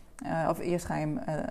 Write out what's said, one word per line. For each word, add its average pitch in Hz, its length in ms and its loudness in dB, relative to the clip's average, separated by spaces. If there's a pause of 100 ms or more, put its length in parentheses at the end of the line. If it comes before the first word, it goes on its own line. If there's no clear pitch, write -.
(160)
Eh, 160 340 0
of 165 100 2
eerst 175 260 2
ga 156 100 0
je 151 100 2
hem, 151 120 0
eh, 156 180 -2 (140)